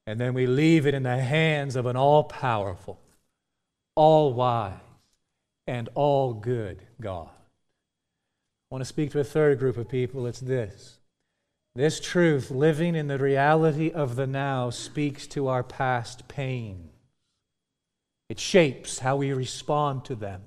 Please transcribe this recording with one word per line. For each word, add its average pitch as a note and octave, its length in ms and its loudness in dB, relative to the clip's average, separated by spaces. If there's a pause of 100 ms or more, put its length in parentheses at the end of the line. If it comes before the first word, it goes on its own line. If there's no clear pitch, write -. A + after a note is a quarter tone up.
and G#2+ 120 -6
then B2 140 -2
we B2+ 140 0
leave D3 400 4
it C#3+ 60 4
in C3+ 100 -2
the B2 140 0
hands C#3+ 580 0
of B2 100 -2
an B2 100 -2
all-powerful, B2+ 1040 0 (960)
all-wise, B2+ 840 4 (880)
and A#2+ 260 -6
all-good B2 880 -2 (180)
God. F2+ 300 -10
I - 1400 -20
want C3 100 -8
to C3 40 -8
speak D3+ 260 -2
to D3 80 0
a C#3+ 40 4
third D3 360 2
group B2+ 180 0
of A#2 120 -8
people. B2+ 360 -4
It's A#2 140 -8
this. B2+ 560 -6 (800)
This D3+ 240 0
truth, D#3+ 500 2
living D#3 460 2
in D3+ 120 -2
the C#3 100 -2
reality D3+ 720 4
of C#3+ 240 -2
the C3+ 100 -2
now, C3+ 440 -2
speaks - 580 -6
to C#3 200 -4
our B2+ 160 0
past B2+ 640 -4
pain. A2+ 640 -8 (1400)
It - 100 -12
shapes - 600 2
how C3+ 180 0
we C#3 160 -2
respond C3+ 720 -2
to C3+ 100 -8
them. G2 320 -10